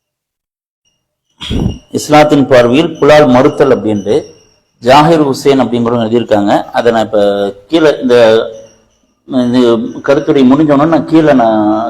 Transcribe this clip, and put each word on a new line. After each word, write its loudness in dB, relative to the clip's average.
இஸ்லாத்தின் 2
பார்வையில் 2
புலால் 4
மறுத்தல் 2
அப்படின்ட்டு -4
ஜாகிர் 2
ஹுசேன் -2
அப்படிங்கிறவங்க -2
எழுதியிருக்காங்க. -2
அதை 0
நான் -2
இப்ப -2
கீழே 0
இந்த, 0
இந்த -2
கருத்துரை 0
முடிஞ்சோன்னு 2
நான் -2
கீழே 2
நான் 0